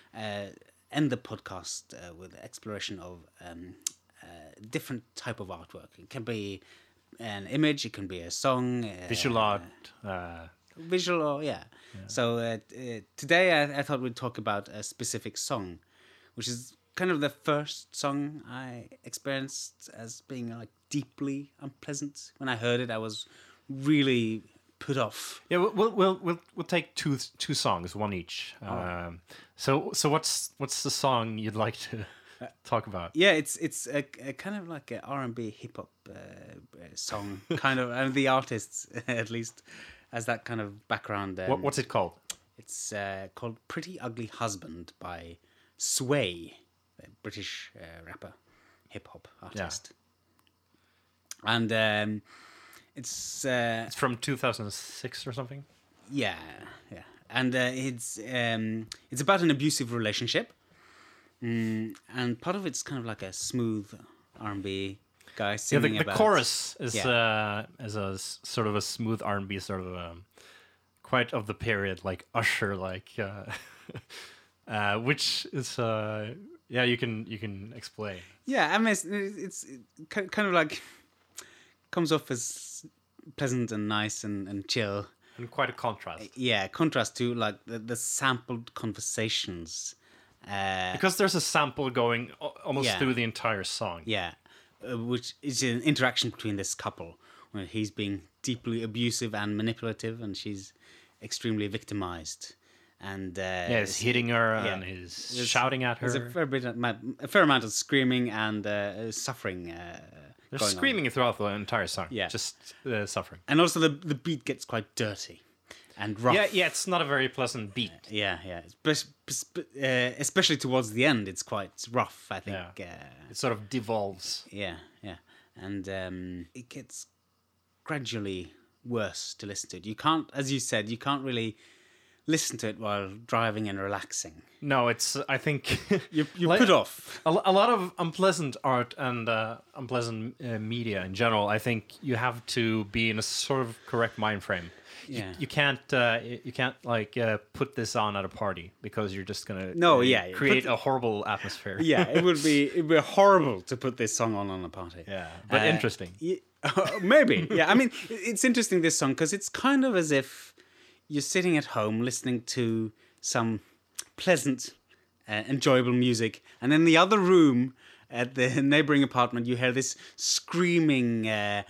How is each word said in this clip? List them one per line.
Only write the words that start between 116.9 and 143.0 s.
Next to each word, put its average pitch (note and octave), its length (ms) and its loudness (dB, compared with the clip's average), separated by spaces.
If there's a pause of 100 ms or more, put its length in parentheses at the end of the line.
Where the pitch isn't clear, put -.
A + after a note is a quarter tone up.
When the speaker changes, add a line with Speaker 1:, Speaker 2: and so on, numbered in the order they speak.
Speaker 2:
a D3+ 40 0
very C3+ 240 2
pleasant A2+ 440 -4
beat. A2+ 180 -4 (180)
Speaker 1:
Yeah, G#2 360 -2
yeah. F2 160 -8 (220)
Espe-, D3+ 240 2 (200)
espe-, - 380 -6 (160)
uh, B2+ 380 2
especially E3 380 2
towards B2+ 340 2
the A#2+ 140 4
end, A2+ 220 4
it's F#2 160 -8
quite G2+ 280 -6 (200)
rough, - 400 -2
I F#2+ 80 -6
think. G2 180 -8 (200)
Speaker 2:
Yeah. F#2+ 80 -12 (140)
Speaker 1:
Uh, - 320 -20
Speaker 2:
It - 60 -14
sort B2 160 2
of G#2 160 -10
devolves. G#2 840 -4
Speaker 1:
Yeah, F#2+ 260 -6 (240)
yeah. F#2 140 -14 (400)
And, F#2+ 340 -10
um, F#2 640 -8
it B2 160 -16
gets - 380 -16 (760)
gradually G#2 680 -6 (320)
worse A2+ 500 -4
to - 100 -12
listen G2+ 240 -8
to. F#2+ 180 -12
You A2 80 -6
can't, D#3 380 0
as C3+ 180 -2
you C3+ 80 0
said, A2 300 -2
you A#2 80 -4
can't C#3 260 -2
really A#2 340 -2 (680)
listen D3+ 320 0
to A2+ 100 -2
it G#2 100 -8
while G#2 300 -2 (180)
driving A2 400 2
and G2 120 -4
relaxing. G2 600 -6 (200)
Speaker 2:
No, C3+ 260 4
it's, A#2+ 300 0 (100)
I C3+ 100 0
think - 420 0 (100)
<laughs> - 220 0
Speaker 1:
You, D3+ 240 2
you F3 120 2
Speaker 2:
like, F#3 120 6
Speaker 1:
put A3 100 8
off. - 560 2
Speaker 2:
a, D#3+ 60 4
lo-, F#3+ 140 4
a F#3+ 60 6
lot G3+ 180 8
of F#3 280 2
unpleasant E3+ 640 2
art B2 340 2
and, B2 300 -2
uh, A2 300 0 (180)
unpleasant, A#2+ 680 -4
uh, A2+ 160 -4
media A2 440 -2
in F#2+ 100 -6
general, G#2+ 340 4
I G#2+ 100 4
think A#2 440 -2
you B2+ 140 0
have A#2+ 320 -2
to A2 380 2
be A2+ 240 0